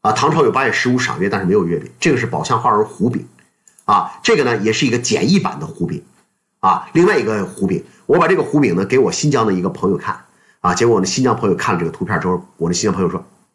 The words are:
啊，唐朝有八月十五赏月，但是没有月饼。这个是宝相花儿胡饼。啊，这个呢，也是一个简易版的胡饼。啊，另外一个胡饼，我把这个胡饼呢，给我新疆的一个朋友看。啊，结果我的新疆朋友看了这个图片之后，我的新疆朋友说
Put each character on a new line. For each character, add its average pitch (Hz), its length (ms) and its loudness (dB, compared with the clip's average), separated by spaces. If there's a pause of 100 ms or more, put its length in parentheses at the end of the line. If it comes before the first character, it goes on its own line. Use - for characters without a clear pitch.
啊， - 100 2
唐 143 180 2
朝 156 140 4
有 107 80 4
八 131 140 0
月 107 60 0
十 - 160 -2
五 123 100 2
赏 123 220 -4
月， 98 80 0
但 98 120 -2
是 92 60 -4
没 90 60 2
有 98 140 2
月 85 120 -2
饼。 64 200 -12
这 - 140 0
个 78 40 2
是 - 100 -2
宝 78 180 -6
相 117 160 0
花 120 100 0
儿 107 140 2
胡 117 260 -2
饼。 - 160 -8 (580)
啊， - 380 0
这 226 140 4
个 143 80 2
呢， 120 140 2
也 110 140 0
是 - 140 0
一 113 40 0
个 120 80 0
简 117 320 0
易 196 80 4
版 - 200 -4
的 147 80 -8
胡 - 200 -6
饼。 - 160 -8 (580)
啊， - 320 0
另 175 140 6
外 196 120 2
一 107 60 0
个 107 200 -2
胡 - 220 -4
饼， 87 160 -2 (240)
我 160 120 4
把 170 100 4
这 185 80 4
个 156 60 0
胡 147 180 0
饼 95 160 2
呢， 95 80 0
给 127 140 2
我 131 120 4
新 151 200 -2
疆 117 160 2
的 98 60 2
一 90 100 0
个 90 60 -2
朋 - 220 -2
友 98 60 2
看。 - 280 -8 (360)
啊， 90 140 0
结 117 120 2
果 117 80 6
我 98 60 2
的 95 60 0
新 131 180 -2
疆 120 100 2
朋 117 140 -2
友 87 80 2
看 107 180 -2
了 85 60 -2
这 85 60 -2
个 78 40 -4
图 - 140 -8
片 87 160 -4
之 90 60 -6
后， 90 200 -4 (120)
我 85 100 -2
的 90 60 -2
新 98 100 -4
疆 101 80 0
朋 92 100 -2
友 87 60 0
说 87 160 -6 (300)